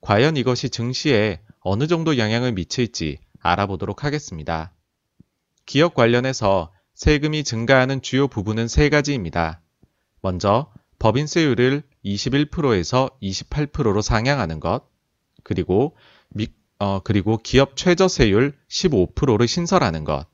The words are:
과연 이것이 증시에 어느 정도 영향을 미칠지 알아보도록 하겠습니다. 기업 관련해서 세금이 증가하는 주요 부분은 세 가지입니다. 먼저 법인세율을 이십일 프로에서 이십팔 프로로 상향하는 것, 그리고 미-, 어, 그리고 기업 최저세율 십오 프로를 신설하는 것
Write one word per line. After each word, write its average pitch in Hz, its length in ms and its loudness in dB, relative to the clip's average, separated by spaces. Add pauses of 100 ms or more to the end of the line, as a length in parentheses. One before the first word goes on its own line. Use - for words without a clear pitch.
과연 123 300 4
이것이 127 340 -2
증시에 117 680 -2 (220)
어느 107 260 -2
정도 160 300 0
영향을 117 340 0
미칠지 85 680 -4 (200)
알아보도록 98 640 -2
하겠습니다. 85 720 -6 (920)
기업 160 280 0
관련해서 117 800 2 (200)
세금이 151 520 0
증가하는 127 560 2
주요 135 260 0
부분은 110 400 -4
세 147 220 2
가지입니다. 90 720 -2 (600)
먼저 101 520 0 (260)
법인세율을 135 840 2 (180)
이십일 120 480 -2
프로에서 127 600 0 (100)
이십팔 101 460 -6
프로로 107 340 0
상향하는 113 580 0
것, 87 240 -2 (580)
그리고 101 540 0 (320)
미-, - 260 -8 (260)
어, 98 200 -2
그리고 104 380 0
기업 131 400 2
최저세율 143 800 2 (100)
십오 107 460 0
프로를 120 340 2
신설하는 156 560 0
것 73 300 -4